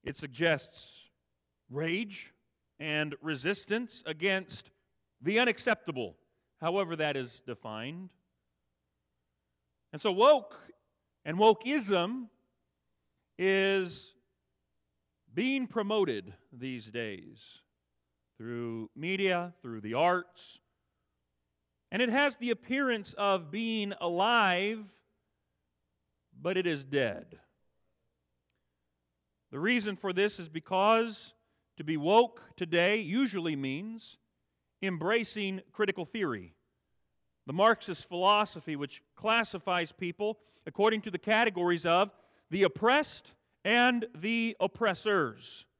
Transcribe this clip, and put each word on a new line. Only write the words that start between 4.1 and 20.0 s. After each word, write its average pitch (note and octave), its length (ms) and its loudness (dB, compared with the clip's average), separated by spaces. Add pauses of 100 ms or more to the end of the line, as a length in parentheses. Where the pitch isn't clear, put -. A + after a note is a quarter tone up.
the G3+ 200 2
unacceptable, E3+ 760 -2 (460)
however E3+ 340 -2
that D3+ 220 -2
is A#2+ 300 -8
defined. B2 640 -10 (1800)
And D3+ 80 -12
so G#3 120 2
woke B3+ 440 6 (680)
and D#3+ 160 -4
wokeism A3 880 4 (1120)
is F#3+ 760 0 (1200)
being B3+ 320 -2
promoted F3 720 -2 (180)
these A#2+ 380 -10
days A2 720 -12 (720)
through A#2 580 -8
media, F3 680 -2
through A2+ 180 -10
the G#2+ 140 -4
arts, F3 640 0 (1300)